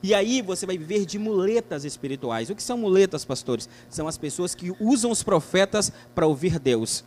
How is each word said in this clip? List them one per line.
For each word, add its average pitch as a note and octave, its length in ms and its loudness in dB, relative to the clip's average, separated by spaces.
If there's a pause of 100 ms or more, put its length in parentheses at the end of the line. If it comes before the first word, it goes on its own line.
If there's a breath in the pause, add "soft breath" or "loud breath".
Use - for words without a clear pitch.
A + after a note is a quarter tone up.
E G3 140 2
aí A3+ 260 2
você F#3+ 240 -4
vai F#3 140 -4
viver F#3+ 260 -2
de G3+ 140 -6
muletas G#3 680 0
espirituais. C3 640 -6
O G3+ 60 -6
que - 80 -10
são B3 140 -4
muletas, F#3+ 460 4
pastores? B2 460 -4 (180 loud breath)
São D#3 200 -6
as D#3+ 100 -6
pessoas F3 380 -4
que F3+ 240 -8
usam A#3 320 2
os G#3+ 100 -2
profetas G3 720 2 (240 loud breath)
para E3+ 100 4
ouvir D#3 320 2
Deus. B2 500 0